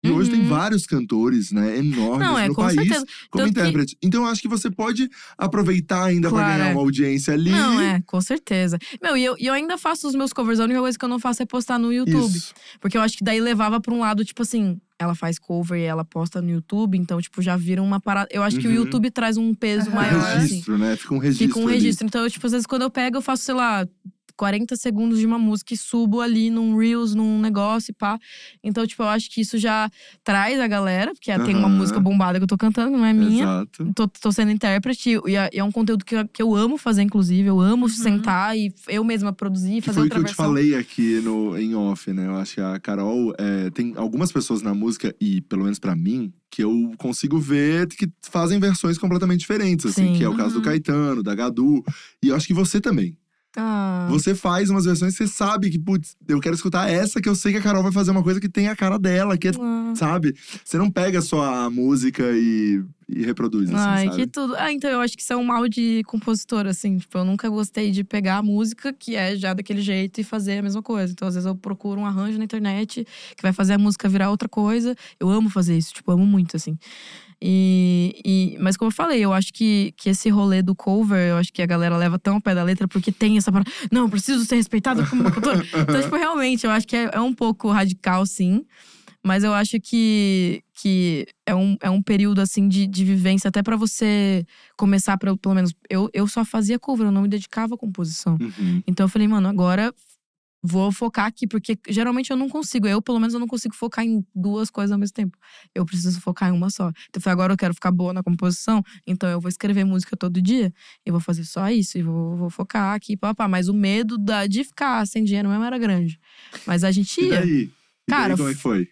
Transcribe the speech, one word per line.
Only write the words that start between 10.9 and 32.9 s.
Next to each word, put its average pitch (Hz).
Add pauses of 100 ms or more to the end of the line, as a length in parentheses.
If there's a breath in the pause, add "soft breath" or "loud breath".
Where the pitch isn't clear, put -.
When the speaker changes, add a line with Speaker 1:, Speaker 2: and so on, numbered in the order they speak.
Speaker 2:
que 254
eu -
não 240
faço 240
é 240
postar 247
no 233
YouTube. 233
Speaker 1:
Isso. - (280 loud breath)
Speaker 2:
Porque 202
eu 220
acho 220
que 196
daí 220
levava 226
pra 233
um 240
lado, 214
tipo -
assim, 202 (220)
ela 170
faz 165
cover 170
e 165
ela 160
posta 170
no 175
YouTube. 190
Então, 175
tipo, -
já 180
vira 180
uma 196
parada. 196
Eu 202
acho 226
que 233
o 226
Speaker 1:
Uhum. 226
Speaker 2:
YouTube 240
traz 226
um 226
peso 208
Speaker 3:
Aham. 202
Speaker 2:
maior, 202
Speaker 1:
Um 160
Speaker 2:
assim. -
Speaker 1:
registro, 107
né? 110
Fica -
um 135
registro 143
Speaker 2:
Fica 233
um 226
Speaker 1:
ali. 233
Speaker 2:
registro. -
Então, 226
eu, 240
tipo, -
às 226
vezes 240
quando 262
eu 254
pego, 254
eu 269
faço, 262
sei 262
lá, 220 (480)
quarenta 208
segundos 226
de 220
uma 233
música 214
e -
subo 233
ali 226
num 226
Reels, 226
num 214
negócio 214
e -
pá. 220 (460 loud breath)
Então, 214
tipo, 226
eu 214
acho 220
que -
isso 220
já 220 (360 loud breath)
traz 214
a 240
galera, 196
porque - (140)
tem 202
uma 202
Speaker 1:
Aham. 196
Speaker 2:
música 196
bombada 185
que 190
eu 185
tô 190
cantando, 233